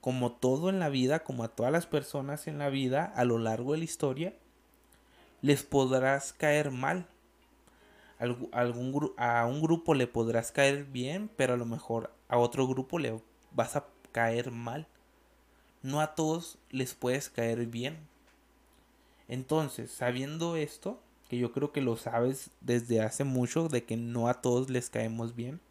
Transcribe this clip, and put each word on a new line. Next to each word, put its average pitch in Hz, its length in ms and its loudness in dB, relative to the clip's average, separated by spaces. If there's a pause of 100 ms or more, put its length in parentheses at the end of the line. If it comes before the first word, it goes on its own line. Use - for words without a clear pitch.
como 127 320 -2
todo 143 380 2
en 196 100 0
la 165 80 2
vida, 139 340 2
como 120 220 -6
a 113 40 -4
todas 120 240 0
las 170 140 0
personas 143 640 -4
en 151 100 -8
la 143 100 0
vida, 135 360 0
a - 200 0
lo 117 140 4
largo 113 340 -2
de 156 60 0
la 165 60 -2
historia, 151 500 -4 (1040)
les 139 220 4
podrás 135 720 2
caer 147 400 2
mal. 147 340 -2 (1120)
Algu-, 123 340 -4
algún 123 400 0
gru-, 147 240 -2
a 117 300 4
un 135 140 0
grupo 165 340 4
le 127 120 4
podrás 113 460 0
caer 139 320 4
bien, 139 520 -6
pero 127 180 2
a - 20 0
lo 120 100 -2
mejor 117 460 -4 (160)
a 120 100 4
otro 127 280 4
grupo 131 320 -2
le 113 220 -2 (300)
vas 117 260 0
a 143 100 -2 (260)
caer 117 380 2
mal. 117 360 -8 (960)
No 139 180 0
a 156 140 0
todos 160 440 -2 (120)
les 127 240 -4
puedes 127 340 -2
caer 117 380 -2
bien. 139 400 -8 (1200)
Entonces, 131 640 -2
sabiendo 143 680 -2
esto, 160 460 -6 (260)
que 123 100 -4
yo 120 140 0
creo 143 200 -2
que 143 80 -2
lo 120 160 0
sabes 123 540 -2 (100)
desde 120 400 2
hace 110 240 -2
mucho, 131 440 0
de 127 160 0
que 113 120 -4
no 117 320 -2
a 120 140 0
todos 127 280 2
les 123 200 -2
caemos 117 440 -4
bien. 127 260 -8 (100)